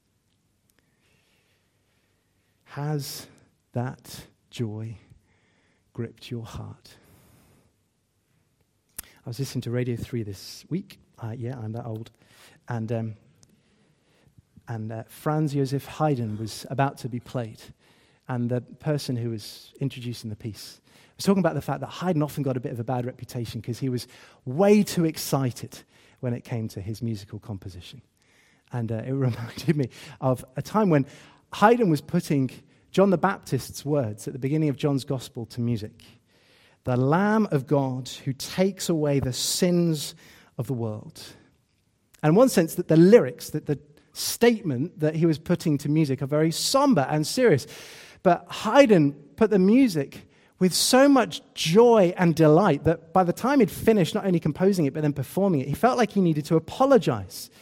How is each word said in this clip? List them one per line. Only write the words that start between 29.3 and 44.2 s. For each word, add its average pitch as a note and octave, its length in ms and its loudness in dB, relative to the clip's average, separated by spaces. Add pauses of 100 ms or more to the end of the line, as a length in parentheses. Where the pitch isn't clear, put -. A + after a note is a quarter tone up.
me C3+ 140 -2 (320)
of C3 240 0 (100)
a C#3+ 60 -4
time G#3 280 0
when C#3+ 160 4 (500)
Haydn A3+ 340 6
was D3 100 2
putting C#3+ 500 -2 (420)
John G3 180 4
the F3 80 2
Baptist's - 640 -4
words C3 440 -2
at C#3+ 60 -10
the C3 60 -12
beginning D3 300 0
of C3 80 -4
John's C#3 260 0
Gospel B2 440 -8
to - 140 -8
music. A#2 420 -4 (840)
"The B2+ 100 0
Lamb G3 560 2
of C#3 160 -2
God C3 400 -2
who - 260 -10
takes - 540 -4
away D3 320 0
the B2+ 140 -4
sins E3+ 840 -2 (420)
of B2 100 -6
the C#3 60 -6
world." A2 480 -8 (1000)
And D#3 80 4
in E3 40 4
one B3+ 140 6
sense, E3 260 0
that F3 120 -4
the D#3+ 100 6
lyrics, F3 520 6
that D3+ 160 -8
the D3 140 -4 (340)
statement F3+ 840 0